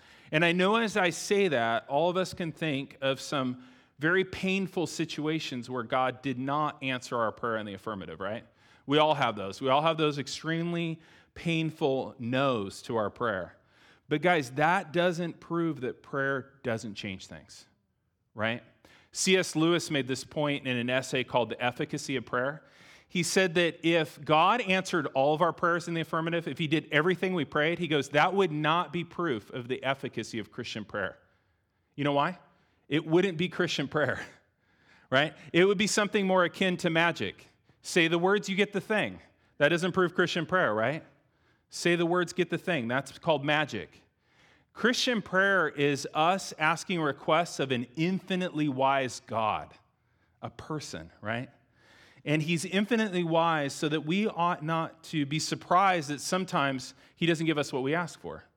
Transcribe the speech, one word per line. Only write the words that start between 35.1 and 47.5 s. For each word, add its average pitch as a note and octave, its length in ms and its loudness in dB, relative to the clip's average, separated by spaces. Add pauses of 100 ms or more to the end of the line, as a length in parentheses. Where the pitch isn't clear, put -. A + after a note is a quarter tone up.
It E3+ 120 8
would G3+ 120 4
be G#3 100 2
something G3+ 400 2
more F#3 160 6
akin F3+ 340 0
to F3 120 0
magic. E3 580 0 (340)
Say E3 280 2
the E3+ 100 2
words, G3 300 2
you F#3 80 -4
get G3+ 160 0
the F#3+ 80 -2
thing. B2 380 -2 (380)
That C#3+ 120 6
doesn't E3+ 240 0
prove F3+ 200 2
Christian F3 320 0
prayer, D#3+ 280 0
right? B2 280 0 (680)
Say F3 260 0
the E3+ 100 2
words, F3 280 0
get F3 160 0
the D#3+ 80 -4
thing. C3+ 320 -2
That's C3+ 280 -4
called D3 260 0
magic. D3 600 -2 (720)
Christian A#3+ 480 0
prayer F#3 480 2
is C#3+ 440 0
us F3 460 2
asking D#3+ 420 0
requests D#3 580 0